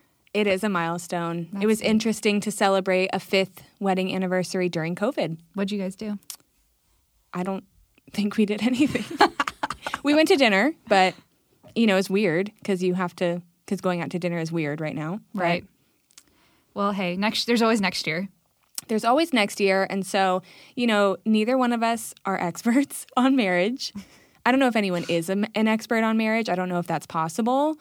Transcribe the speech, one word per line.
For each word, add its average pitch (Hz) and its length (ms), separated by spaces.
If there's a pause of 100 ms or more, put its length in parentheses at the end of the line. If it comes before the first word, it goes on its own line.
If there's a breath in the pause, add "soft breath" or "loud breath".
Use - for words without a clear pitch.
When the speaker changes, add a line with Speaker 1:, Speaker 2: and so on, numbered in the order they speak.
(340)
Speaker 1:
It 208 140
is 190 160
a 214 60
milestone. 170 800
Speaker 2:
That's 196 120
Speaker 1:
It 214 40
was 214 140
Speaker 2:
it. - 40
Speaker 1:
interesting 220 560
to 214 100
celebrate 190 600
a 190 60
fifth 190 440 (160)
wedding 185 340
anniversary 185 560
during 170 260
covid. 190 420 (180)
Speaker 2:
What'd 196 160
you 208 80
guys 190 160
do? 208 240 (1120)
Speaker 1:
I 180 100
don't 196 200 (480)
think 202 260
we 214 80
did 208 180
anything. 247 420 (140)
<laughs> - 120 (720 loud breath)
We 285 120
went 320 140
to 392 60
dinner, 240 380 (140)
but, 185 260 (600)
you 233 120
know, 190 100
it's 190 120
weird 190 420 (120)
'cause 190 180
you 180 140
have 180 220
to, 175 240 (260)
'cause 185 140
going 180 200
out 139 100
to 180 80
dinner 170 200
is 160 120
weird 156 300
right 151 140
now. 160 240 (140)
But 190 100
Speaker 2:
Right. 175 220 (1080 soft breath)
Well, 202 200
hey, 185 240
next, 214 280
there's 233 160
always 226 200
next 185 260
year. 170 220 (580)
Speaker 1:
There's 220 160
always 277 300
next 208 260
year. 190 300
And 196 160
so, 190 360 (340 loud breath)
you 240 120
know, 202 380
neither 220 320
one 247 160
of 233 100
us 233 300 (120)
are 190 160
<laughs> 175 80
experts 240 560 (120)
on 262 180
marriage. 196 560 (540 loud breath)
I 240 60
don't 262 80
know 269 80
if 226 100
anyone 185 320
is 170 200
a, 190 40 (200)
an 220 140
expert 220 360
on 220 140
marriage. 220 320
I 180 60
don't 185 140
know 175 100
if 175 80
that's 160 180
possible, 247 760